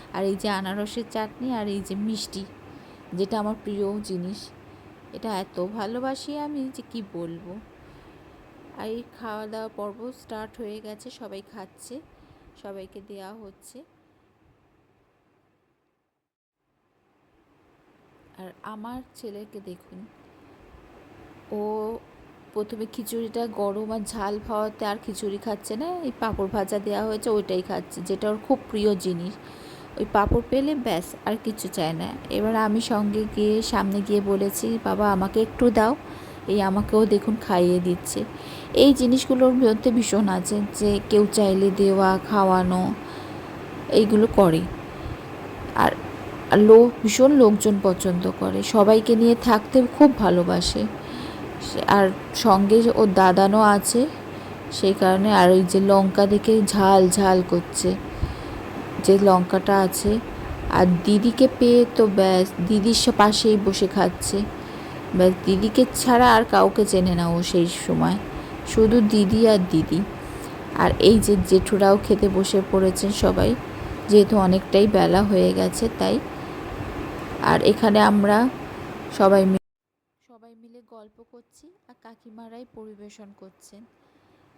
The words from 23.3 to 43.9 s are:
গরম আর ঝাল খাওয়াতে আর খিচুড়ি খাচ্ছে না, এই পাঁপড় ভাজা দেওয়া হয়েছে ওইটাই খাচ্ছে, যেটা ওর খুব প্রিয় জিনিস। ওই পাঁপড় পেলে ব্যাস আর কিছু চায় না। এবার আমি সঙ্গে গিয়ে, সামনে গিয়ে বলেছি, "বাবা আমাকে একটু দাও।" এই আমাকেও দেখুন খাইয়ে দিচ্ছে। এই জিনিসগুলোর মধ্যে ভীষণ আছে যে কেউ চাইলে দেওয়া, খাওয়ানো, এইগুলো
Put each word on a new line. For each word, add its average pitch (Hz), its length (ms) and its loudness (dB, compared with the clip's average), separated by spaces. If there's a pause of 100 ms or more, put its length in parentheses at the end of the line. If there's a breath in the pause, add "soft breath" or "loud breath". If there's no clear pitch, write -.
গরম 208 460 -8
আর 220 140 -8
ঝাল 208 400 -8
খাওয়াতে 214 400 -8
আর 202 100 -6 (100)
খিচুড়ি 202 380 -10
খাচ্ছে 214 320 -10
না, 277 100 -8
এই 339 340 -8
পাঁপড় 208 320 -6
ভাজা 208 260 -4
দেওয়া 202 260 -6
হয়েছে 220 260 -6
ওইটাই 196 320 -2
খাচ্ছে, 180 380 -10
যেটা 196 300 -6
ওর 214 80 -4 (100)
খুব 262 100 0 (120)
প্রিয় 208 240 0
জিনিস। 180 400 -8 (640 loud breath)
ওই - 160 -6
পাঁপড় 208 280 0 (100)
পেলে 277 240 -2
ব্যাস 214 400 -6 (100)
আর 214 200 -6
কিছু 214 280 -10
চায় 165 200 -6
না। 165 160 -10 (220)
এবার 214 260 -4
আমি 220 240 0
সঙ্গে 208 440 -4 (120)
গিয়ে, 214 260 0
সামনে 196 460 -2
গিয়ে 208 120 0
বলেছি, 202 640 -4
"বাবা 202 280 0
আমাকে 190 300 -2
একটু 240 280 0
দাও।" 220 260 0 (520 loud breath)
এই 202 140 0
আমাকেও 202 440 0
দেখুন 208 300 0 (100)
খাইয়ে 180 340 2
দিচ্ছে। 180 440 -4 (500 loud breath)
এই 277 200 6
জিনিসগুলোর 254 600 2
মধ্যে 233 360 2
ভীষণ 214 380 0
আছে 185 320 -4 (180)
যে 202 220 0 (100)
কেউ 208 220 4
চাইলে 196 380 2
দেওয়া, 190 480 2 (120)
খাওয়ানো, 185 640 0 (920 loud breath)
এইগুলো 214 380 4 (100)